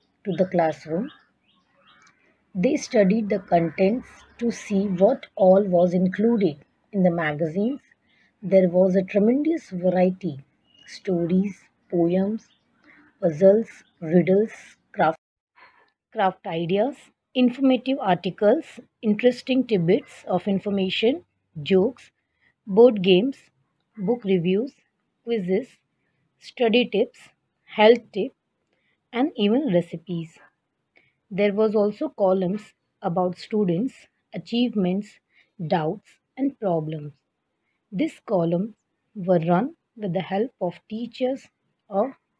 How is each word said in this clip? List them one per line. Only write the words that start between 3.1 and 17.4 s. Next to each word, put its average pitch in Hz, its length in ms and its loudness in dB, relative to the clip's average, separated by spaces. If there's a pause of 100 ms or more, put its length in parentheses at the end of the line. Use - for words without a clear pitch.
the 202 100 -2
contents 190 720 0 (300)
to 233 120 -2
see 202 380 -4
what 196 380 2 (100)
all 190 260 6
was 180 320 2
included 190 720 0 (260)
in 190 140 0
the 175 80 4
magazines. 170 680 -4 (640)
There 185 260 4
was 185 280 2
a 190 80 2
tremendous 254 640 0
variety: 180 720 -2 (440)
stories, 185 720 -2 (320)
poems, 190 580 -2 (720)
puzzles, 196 480 4 (320)
riddles, 180 520 2 (400)
craft, 165 260 0 (920)
craft 190 340 -2
ideas, 190 480 -2 (400)
informative 254 640 0